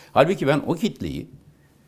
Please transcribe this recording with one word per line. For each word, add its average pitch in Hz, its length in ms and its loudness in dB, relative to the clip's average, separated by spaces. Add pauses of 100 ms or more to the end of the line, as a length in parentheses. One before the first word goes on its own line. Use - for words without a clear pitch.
(140)
Halbuki 156 340 2
ben 143 200 2
o 156 80 -2
kitleyi - 520 -6 (600)